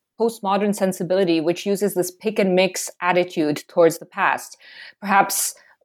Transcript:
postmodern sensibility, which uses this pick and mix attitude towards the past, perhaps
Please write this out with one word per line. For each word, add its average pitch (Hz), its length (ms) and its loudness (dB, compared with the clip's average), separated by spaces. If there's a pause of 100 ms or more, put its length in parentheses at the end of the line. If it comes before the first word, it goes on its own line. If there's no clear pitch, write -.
(180)
postmodern 202 560 0
sensibility, 180 680 0
which 170 260 -2
uses 202 280 0
this 180 160 0
pick 214 280 -4
and 190 160 2
mix 185 360 0 (100)
attitude 180 680 0
towards 165 300 2
the - 80 -18
past, - 500 -4 (440)
perhaps 196 540 0 (300)